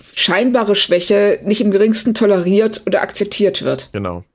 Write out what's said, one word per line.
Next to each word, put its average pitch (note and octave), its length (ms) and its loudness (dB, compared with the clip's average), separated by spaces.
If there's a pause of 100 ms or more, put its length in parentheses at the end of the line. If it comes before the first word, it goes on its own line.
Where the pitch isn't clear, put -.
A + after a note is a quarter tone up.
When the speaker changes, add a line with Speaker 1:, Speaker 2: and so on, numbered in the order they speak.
(140)
Speaker 1:
scheinbare G#3+ 600 0
Schwäche G3 720 0
nicht G#3+ 160 0
im G#3 100 2
geringsten A3 440 2
toleriert G3+ 720 2
oder - 160 0
akzeptiert G3 600 -2
wird. C3 300 -6
Speaker 2:
Genau. F2+ 320 -8 (100)